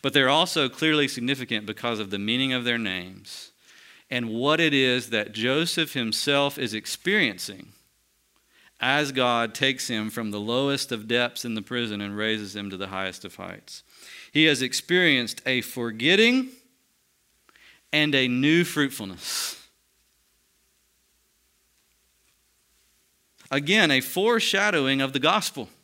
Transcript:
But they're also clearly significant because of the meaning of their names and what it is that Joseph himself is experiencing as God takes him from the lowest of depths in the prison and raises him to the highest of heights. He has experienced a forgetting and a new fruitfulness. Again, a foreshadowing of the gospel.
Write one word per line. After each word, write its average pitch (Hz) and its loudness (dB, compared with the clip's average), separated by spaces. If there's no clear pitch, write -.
But 135 -2
they're 135 6
also 156 4
clearly 151 2
significant 123 -4
because 107 -4
of 101 -6
the 98 -4
meaning 123 0
of 123 -4
their 120 0
names 95 -8
and 120 -4
what 135 2
it 160 4
is 123 2
that 107 -2
Joseph 147 0
himself 139 0
is 117 -4
experiencing 110 -4
as 139 0
God 120 0
takes 135 -2
him 107 -4
from 110 -6
the 104 -6
lowest 131 -2
of 110 -8
depths 120 0
in 117 -4
the 110 -6
prison 110 -6
and 101 -8
raises 107 -4
him 101 -8
to 95 -10
the 95 -8
highest 95 -8
of 95 -14
heights. - -14
He 156 6
has 143 4
experienced 135 0
a 127 0
forgetting 180 2
and 151 2
a 131 4
new 143 4
fruitfulness. 127 -4
Again, 156 4
a 131 4
foreshadowing 190 2
of 135 -2
the 135 -2
gospel. 151 0